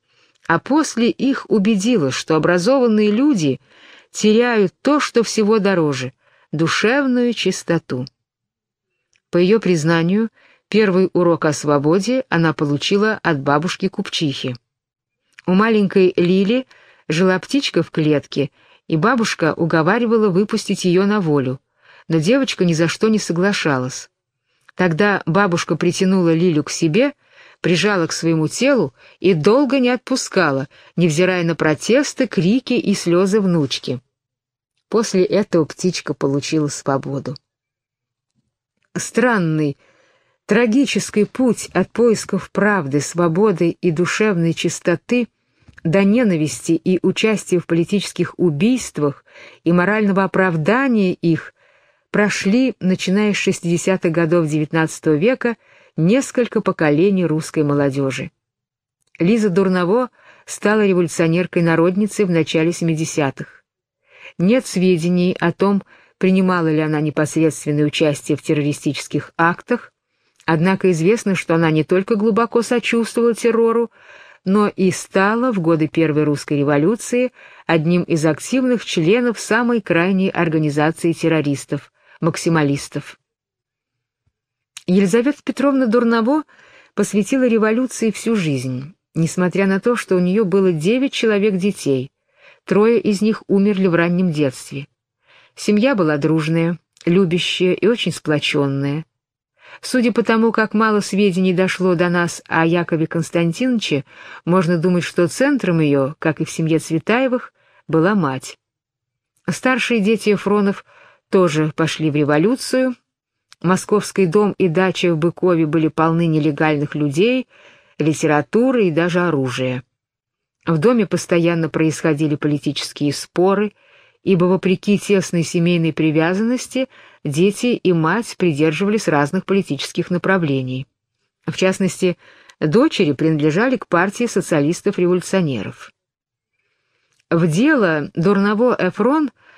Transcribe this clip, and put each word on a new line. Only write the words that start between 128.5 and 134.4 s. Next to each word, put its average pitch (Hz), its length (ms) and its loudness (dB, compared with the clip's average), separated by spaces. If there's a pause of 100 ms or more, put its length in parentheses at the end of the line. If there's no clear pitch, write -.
разных 151 380 0
политических 180 640 -4
направлений. 139 760 -2 (600)
В 156 100 -6
частности, 185 580 0 (440)
дочери 165 540 2
принадлежали 160 640 0
к - 100 -10
партии 196 400 0
социалистов-революционеров. 175 1600 -2 (1400)